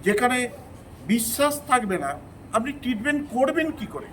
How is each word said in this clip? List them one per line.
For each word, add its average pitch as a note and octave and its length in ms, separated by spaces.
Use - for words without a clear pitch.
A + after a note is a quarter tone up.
যেখানে B3 440
বিশ্বাস C#4+ 600
থাকবে G#3+ 300
না, C#3+ 200
আপনি A#3+ 200
ট্রিটমেন্ট C4+ 600
করবেন D#4 380
কি G#3+ 160
করে? - 260